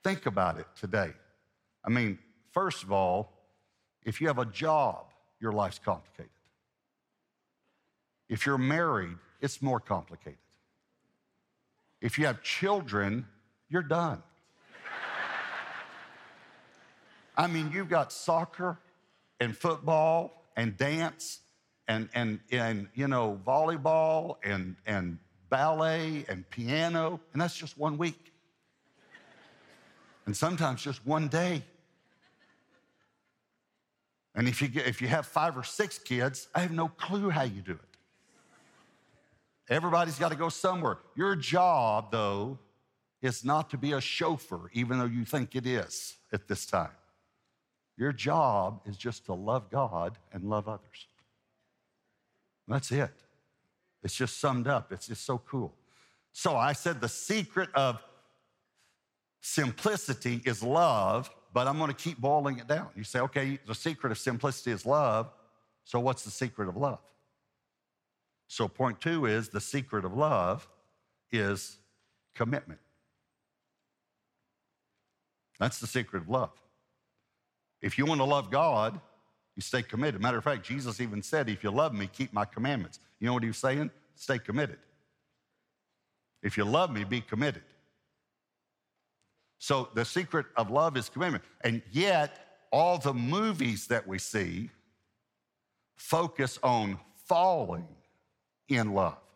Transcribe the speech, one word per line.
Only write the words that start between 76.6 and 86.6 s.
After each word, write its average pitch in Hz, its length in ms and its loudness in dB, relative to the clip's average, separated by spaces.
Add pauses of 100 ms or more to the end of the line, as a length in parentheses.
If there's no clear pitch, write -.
If 151 160 -2
you 143 80 2
wanna 147 200 4
love 139 260 2
God, 127 500 2 (540)
you 101 60 -8
stay 123 200 -2
committed. 113 400 -2
Matter 123 160 2
of 120 60 -2
fact, 139 200 0
Jesus 123 380 -6
even 104 220 -4
said, 143 260 0
"If 101 140 -4
you 101 80 0
love 143 220 2
me, 101 140 -2
keep 127 260 -6
my 101 120 0
commandments." 120 540 -4 (200)
You 113 80 -2
know 123 60 2
what 120 100 0
he 113 60 0
was 107 80 -6
saying? 139 340 0 (240)
Stay 131 240 -2
committed. 131 400 -2 (1600)
If 104 160 -2
you 104 80 2